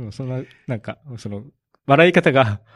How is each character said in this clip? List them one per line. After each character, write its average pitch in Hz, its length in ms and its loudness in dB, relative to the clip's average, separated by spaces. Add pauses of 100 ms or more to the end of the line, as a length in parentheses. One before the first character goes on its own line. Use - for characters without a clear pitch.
(120)
そ 135 140 -12
ん 127 40 -10
な、 131 120 -8 (260)
な 127 80 -6
ん 104 60 -10
か、 - 160 -14 (200)
そ 107 120 -12
の、 101 140 -12 (420)
笑 160 240 6
い - 20 -2
方 175 220 2
が、 113 260 2 (160)